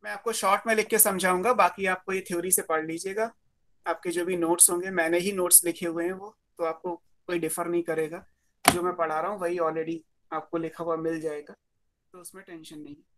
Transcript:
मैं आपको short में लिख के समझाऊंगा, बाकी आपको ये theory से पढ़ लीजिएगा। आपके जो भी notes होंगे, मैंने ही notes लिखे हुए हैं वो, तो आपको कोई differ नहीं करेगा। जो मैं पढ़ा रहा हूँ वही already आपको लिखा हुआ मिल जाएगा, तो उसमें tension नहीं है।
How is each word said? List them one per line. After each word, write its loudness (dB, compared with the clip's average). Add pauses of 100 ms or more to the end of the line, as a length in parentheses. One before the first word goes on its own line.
मैं -8
आपको -4
short 4
में 4
लिख 2
के 2
समझाऊंगा, 2
बाकी 4
आपको -2
ये -2
theory -4
से 2
पढ़ 0
लीजिएगा। -4 (520)
आपके -2
जो 0
भी 0
notes 6
होंगे, -2
मैंने 2
ही 0
notes 2
लिखे -2
हुए -2
हैं -2
वो, -12 (220)
तो -2
आपको -4 (300)
कोई -2
differ -4
नहीं 0
करेगा। -4 (480)
जो 0
मैं 0
पढ़ा 0
रहा -2
हूँ -8
वही -2
already -2 (340)
आपको -6
लिखा -6
हुआ -2
मिल -4
जाएगा, -8 (580)
तो -20
उसमें -18
tension -16
नहीं -14
है। -20 (160)